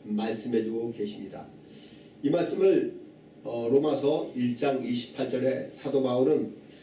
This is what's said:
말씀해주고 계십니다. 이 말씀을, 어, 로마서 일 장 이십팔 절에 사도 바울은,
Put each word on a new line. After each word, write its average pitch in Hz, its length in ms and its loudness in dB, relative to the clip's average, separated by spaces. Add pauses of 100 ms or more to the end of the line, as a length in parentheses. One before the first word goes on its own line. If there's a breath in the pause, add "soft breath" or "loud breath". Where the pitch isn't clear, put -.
말씀해주고 113 880 -2
계십니다. 104 560 -8 (760 loud breath)
이 143 80 2
말씀을, 165 600 4 (500)
어, 117 260 -4
로마서 143 680 2
일 123 200 0
장 135 280 0
이십팔 120 460 -4
절에 127 400 0
사도 135 320 -2
바울은, 127 500 2 (300 loud breath)